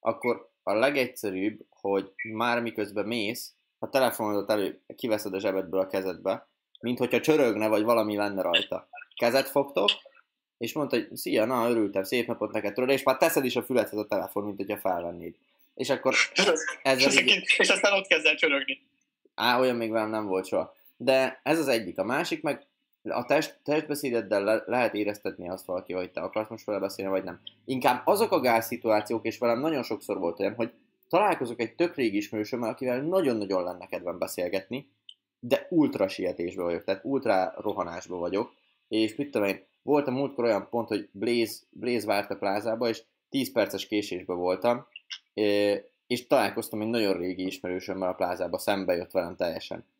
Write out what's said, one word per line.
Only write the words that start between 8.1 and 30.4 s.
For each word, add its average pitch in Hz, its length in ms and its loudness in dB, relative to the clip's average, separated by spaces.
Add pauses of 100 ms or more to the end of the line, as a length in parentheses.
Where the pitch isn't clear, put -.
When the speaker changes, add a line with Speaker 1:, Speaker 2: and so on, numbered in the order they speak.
Speaker 1:
lenne 101 260 -2
rajta. 87 460 -2 (280)
Kezet 127 320 2
fogtok, 139 400 0 (720)
és 117 140 -6
mondta, 135 240 -2
hogy - 200 -2
„Szia, 117 280 0
na, 120 260 2
örültem, 101 320 0
szép 120 240 0
napot 110 260 -4
neked”, 104 200 -2
tudod, 127 180 0
és 135 120 2
már 131 140 4
teszed 156 280 2
is 123 120 0
a 117 60 0
füledhez 107 360 0
a 107 80 -4
telefon, 101 380 -4
mint 101 120 -6
hogyha 98 200 -6
felvennéd. 87 580 -4 (400)
És 127 160 -4
akkor 131 240 0 (400)
Speaker 2:
<laughs> - 280 -6
Speaker 1:
ezzel 135 160 4
Speaker 2:
És 135 80 4
aztán 135 200 6
Speaker 1:
így 190 200 4
Speaker 2:
ki-, - 160 4
és - 60 4
aztán 196 240 4
ott 190 140 2
kezd 160 200 4
el 156 80 6
csörögni. 139 460 0 (540)
Speaker 1:
Á, 120 260 4
olyan 127 160 2
még 113 140 -2
velem 110 200 0
nem 107 160 -2
volt 95 200 0
soha. - 280 -2 (220)
De 131 460 2
ez 156 160 2
az 147 100 0
egyik. 113 300 0
A 95 60 0
másik 156 380 -2
meg 143 240 -4 (360)
a 123 220 -4
test-, 156 400 0
testbeszédeddel 117 800 0
le-, 107 220 2
lehet 117 280 0
éreztetni 101 540 -4
azt 92 180 -8
valaki, 92 260 -6
hogy 92 180 -4
te - 100 -6
akarsz 107 280 -4
most 113 180 -12
vele 101 120 -2
beszélni, 95 320 -4
vagy 95 140 0
nem. 87 160 -10 (240)
Inkább 127 400 2
azok 208 280 4
a 160 80 4
gáz 117 260 4
szituációk, 110 600 0
és 131 120 -4
velem 117 220 2
nagyon 147 220 -2
sokszor 101 360 -4
volt 85 220 -2